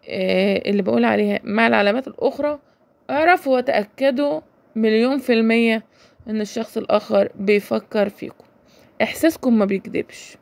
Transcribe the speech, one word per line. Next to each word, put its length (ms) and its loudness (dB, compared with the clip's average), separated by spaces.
آه، 600 0
اللي 120 2
بقول 240 2
عليها 380 0
مع 240 0
العلامات 400 2
الأخرى، 520 -4
اعرفوا 480 2
وتأكدوا 840 -2
مليون 420 2
في 160 0
المية 500 2
إن 120 -4
الشخص 360 -8
الآخر 580 0
بيفكر 760 -2
فيكم. 360 -16
إحساسكم 580 0
ما 60 2
بيكدبش 760 -8